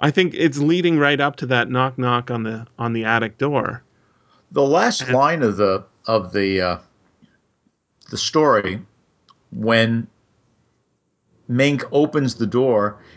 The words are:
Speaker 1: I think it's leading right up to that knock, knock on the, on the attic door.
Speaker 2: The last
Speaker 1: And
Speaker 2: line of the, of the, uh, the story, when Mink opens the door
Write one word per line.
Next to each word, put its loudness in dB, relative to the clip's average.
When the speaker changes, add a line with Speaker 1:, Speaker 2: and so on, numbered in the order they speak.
Speaker 1:
I 0
think 0
it's 0
leading 2
right 2
up -2
to -8
that 0
knock, -2
knock -2
on -4
the, -8
on -4
the -4
attic 0
door. -2
Speaker 2:
The 2
last 2
Speaker 1:
And -4
Speaker 2:
line 2
of 0
the, 0
of 0
the, 0
uh, -2
the -10
story, 0
when 0
Mink 0
opens 0
the -2
door 0